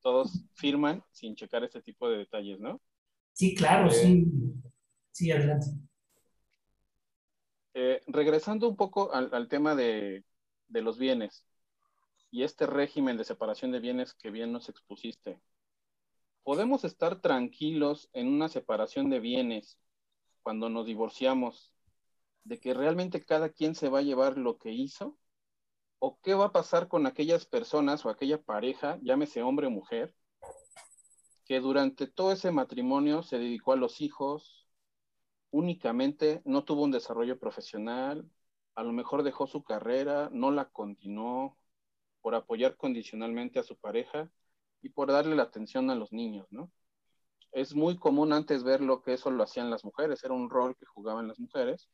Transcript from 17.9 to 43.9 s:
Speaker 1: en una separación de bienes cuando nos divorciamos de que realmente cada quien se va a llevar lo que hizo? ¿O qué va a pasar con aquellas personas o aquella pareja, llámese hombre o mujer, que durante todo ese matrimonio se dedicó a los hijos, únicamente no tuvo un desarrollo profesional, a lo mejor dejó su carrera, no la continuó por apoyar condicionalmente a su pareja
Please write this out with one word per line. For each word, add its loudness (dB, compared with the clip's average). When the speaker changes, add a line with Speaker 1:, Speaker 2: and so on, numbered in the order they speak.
Speaker 1:
en -2
una 2
separación -2
de 2
bienes -4
cuando -4
nos -4
divorciamos -2
de -12
que -2
realmente 0
cada 2
quien -2
se -2
va 2
a 2
llevar 2
lo -2
que -10
hizo? -8
¿O -4
qué 0
va 4
a -2
pasar 2
con 2
aquellas 0
personas 0
o 0
aquella -2
pareja, -4
llámese 2
hombre 0
o 0
mujer, -4
que 0
durante 0
todo 0
ese -2
matrimonio 0
se -6
dedicó -2
a 6
los -2
hijos, -8
únicamente 0
no 0
tuvo 0
un 2
desarrollo -2
profesional, -6
a -8
lo -4
mejor -2
dejó -2
su -10
carrera, -2
no 0
la 0
continuó -8
por -2
apoyar 0
condicionalmente -4
a -4
su -12
pareja -6